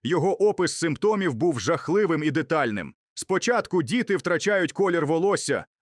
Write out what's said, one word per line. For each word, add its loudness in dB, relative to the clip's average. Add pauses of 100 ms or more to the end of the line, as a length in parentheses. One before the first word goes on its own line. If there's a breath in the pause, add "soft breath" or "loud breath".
Його 2
опис 2
симптомів 0
був 0
жахливим 0
і 0
детальним. -2 (200)
"Спочатку 0
діти -2
втрачають 0
колір 0
волосся, 0 (160)